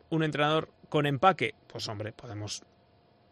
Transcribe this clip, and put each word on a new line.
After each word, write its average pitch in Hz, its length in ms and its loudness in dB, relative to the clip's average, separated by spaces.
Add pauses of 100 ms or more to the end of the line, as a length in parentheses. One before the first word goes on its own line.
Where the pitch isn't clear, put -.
¿Un 160 140 0
entrenador 151 480 0 (180)
con 147 180 2
empaque? 143 500 2 (100)
Pues 113 220 -10
hombre, 107 240 -8
podemos 104 500 -12 (680)